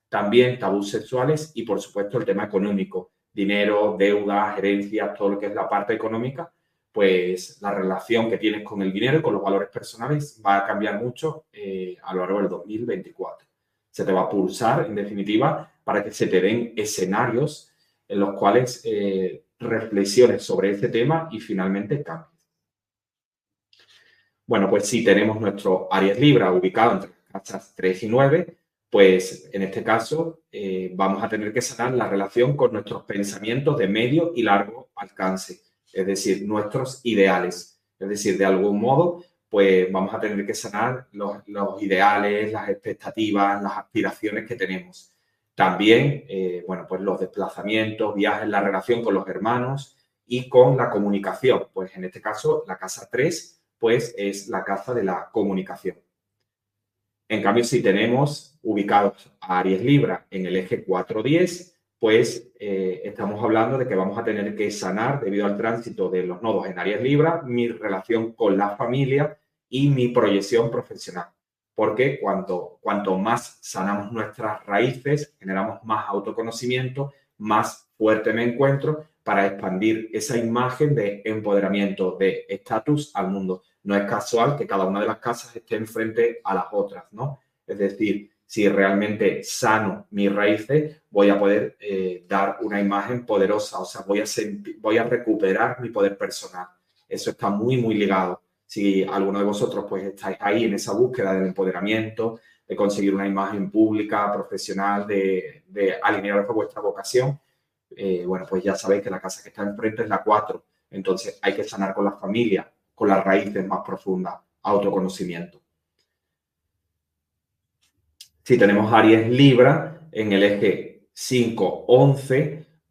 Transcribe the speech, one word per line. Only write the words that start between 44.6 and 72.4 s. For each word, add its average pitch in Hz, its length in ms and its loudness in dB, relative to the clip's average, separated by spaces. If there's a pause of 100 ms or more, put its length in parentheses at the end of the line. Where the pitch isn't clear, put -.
También, 107 720 4
eh, 92 400 -4
bueno, 92 200 -8
pues 92 140 -6
los 98 180 -2
desplazamientos, 104 960 -4
viajes, 104 340 0
la 101 120 0
relación 113 420 0
con 107 100 0
los 92 140 -2
hermanos 117 720 -4 (280)
y 123 240 -6
con 131 260 8
la 120 140 0
comunicación. 101 840 0
Pues 95 220 -8
en 92 100 -10
este - 160 -12
caso, - 460 -2
la 92 100 -10
casa - 320 -12
tres, - 520 -2 (160)
pues - 400 2
es 101 300 -6
la - 160 -6
casa 101 300 -6
de 113 100 0
la 90 280 -4
comunicación. 95 680 -4 (1300)
En 107 140 -2
cambio, 113 220 4
si 117 180 2
tenemos 117 800 0
ubicados 101 680 0 (100)
a 101 180 -2
Aries 95 240 0
Libra 123 460 2
en 95 160 -6
el 90 100 -4
eje 95 280 -4
cuatro 101 400 -2
diez, 165 520 0 (220)
pues, 117 600 2
eh, 95 460 -4
estamos 107 380 -6
hablando 117 340 2
de 127 100 -2
que 104 80 -2
vamos 98 220 -2
a 117 60 -6
tener 101 320 -4
que 104 160 -2
sanar, 113 520 -4
debido 101 220 0
al 101 120 -2
tránsito 113 520 -4
de 92 140 0
los 90 180 -6
nodos 110 260 -2
en 90 100 -8
Aries 101 240 -2
Libra, 151 420 2
mi 120 240 -2
relación 110 680 -4
con 101 240 2
la 104 180 0
familia 135 600 0 (320)
y 139 200 2
mi 123 200 2
proyección 113 600 2
profesional. - 580 -10 (460)
Porque 113 460 0
cuanto, 92 600 -4